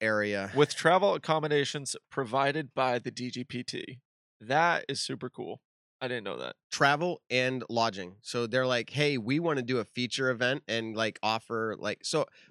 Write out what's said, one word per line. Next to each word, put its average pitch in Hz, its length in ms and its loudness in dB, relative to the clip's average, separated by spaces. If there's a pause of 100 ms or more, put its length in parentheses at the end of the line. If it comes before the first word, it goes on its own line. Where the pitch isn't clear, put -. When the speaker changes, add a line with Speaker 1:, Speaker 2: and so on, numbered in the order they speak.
Speaker 1:
area. 104 540 0
Speaker 2:
With 143 200 6
travel 185 400 4
accommodations 147 840 -2 (140)
provided 135 640 0
by 127 260 2
the 123 100 -6
D 123 200 -8
G 123 140 -8
P 123 200 -8
T. - 340 -10 (420)
That 151 480 2
is - 120 -6
super 127 280 -6
cool. - 320 -10 (400)
I 131 80 -4
didn't 120 160 -4
know 92 140 -6
that. 62 180 -8 (140)
Speaker 1:
Travel 147 600 4
and 127 400 2
lodging. 101 500 0
So 120 260 -4
they're 127 200 0
like, 120 240 0
"Hey, 147 260 2
we 123 240 0
wanna 156 220 0
do 123 160 -2
a 104 60 -2
feature 127 440 -2
event 123 400 0
and, 113 260 -2
like, 110 280 -2
offer, 110 560 -2
like," - 260 -6
so 151 220 0 (240)